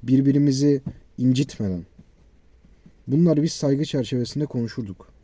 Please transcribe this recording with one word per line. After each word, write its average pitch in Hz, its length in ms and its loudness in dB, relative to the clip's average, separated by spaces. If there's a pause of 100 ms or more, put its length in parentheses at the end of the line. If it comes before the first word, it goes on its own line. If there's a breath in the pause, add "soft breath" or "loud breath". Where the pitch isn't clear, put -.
birbirimizi 139 760 2 (360 loud breath)
incitmeden. 123 680 0 (1200)
Bunları 151 360 2
biz 160 100 -2
saygı 139 320 0
çerçevesinde 131 600 -4
konuşurduk. 113 680 -8 (120)